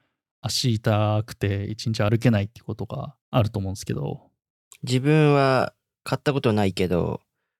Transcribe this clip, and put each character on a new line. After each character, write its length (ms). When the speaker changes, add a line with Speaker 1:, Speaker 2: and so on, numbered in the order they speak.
Speaker 1:
足 320
痛 520
く 80
て 320
一 220
日 160
歩 160
け 120
な 80
い 60
っ 20
て 140
こ 140
と 100
が 300
あ 120
る 60
と 100
思 100
う 20
ん 20
で 60
す 60
け 80
ど。 280
Speaker 2:
自 160
分 340
は 400
買 140
っ 40
た 100
こ 80
と 140
な 120
い 80
け 140
ど、 340